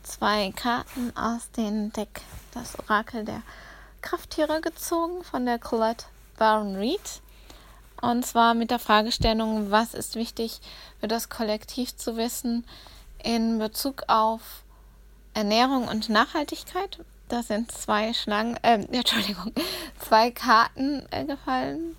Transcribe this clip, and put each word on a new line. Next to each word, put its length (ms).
zwei 520
Karten 600
aus 360
dem 420
Deck 260
Das 260
Orakel 460
der 160
Krafttiere 580
gezogen 640
von 220
der 120
Colette 460
Baron 400
Reed. 460
Und 240
zwar 260
mit 180
der 80
Fragestellung, 920
was 240
ist 200
wichtig 460
für 80
das 220
Kollektiv 680
zu 220
wissen 480
in 340
Bezug 500
auf 340
Ernährung 560
und 220
Nachhaltigkeit? 880
Da 120
sind 300
zwei 400
Schlangen, 500
ähm, 260
<laughs> 40
Entschuldigung, 640
zwei 320
Karten, 720
äh, 120
gefallen. 760